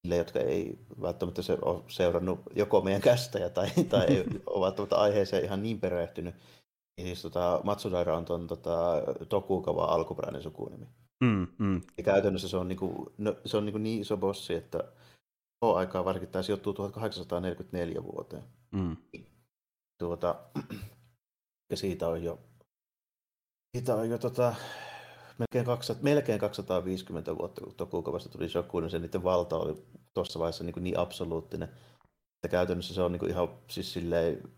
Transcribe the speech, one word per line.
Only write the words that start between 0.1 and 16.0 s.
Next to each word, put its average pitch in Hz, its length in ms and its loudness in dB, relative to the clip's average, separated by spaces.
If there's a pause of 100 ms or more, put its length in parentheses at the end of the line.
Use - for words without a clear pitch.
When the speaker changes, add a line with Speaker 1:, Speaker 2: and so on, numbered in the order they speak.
Speaker 1:
jotka - 240 2
ei - 380 0 (240)
välttämättä 87 400 -2
se, 92 200 0
oo 87 260 0
seurannut 87 520 2 (140)
joko 101 260 4
meidän 98 220 2
kästäjä 120 480 4
tai, 92 180 0 (120)
<laughs> - 100 2
tai 95 160 6
ei 90 180 4 (120)
Speaker 2:
<laughs> - 100 -10
Speaker 1:
oo - 140 -2
välttämättä 95 360 2
aiheeseen 101 480 4
ihan 98 180 -2
niin 110 180 -2
perehtynyt, 87 540 -2 (640)
niin 90 100 -8
siis, 90 160 -6
tota, 87 420 2
Matsudaira 90 520 2
on 85 80 -2
ton, 85 220 -2
tota, 85 560 0 (260)
Tokugawa 82 560 0
alkuperäinen 80 580 0
sukunimi. - 440 -10 (380)
Speaker 2:
Mm, 101 220 4 (120)
mm. 98 220 2 (180)
Speaker 1:
Ja 87 60 -8
käytännössä 98 440 4
se 95 80 -2
on 90 120 0
niinku, 92 500 -4
no, 104 160 0 (120)
se - 100 0
on 104 80 2
niinku 104 140 -4
niin 110 220 -2
iso 101 160 -2
bossi, 95 380 -2
että - 240 -4 (840)
tuohon 101 180 6
aikaan 92 260 0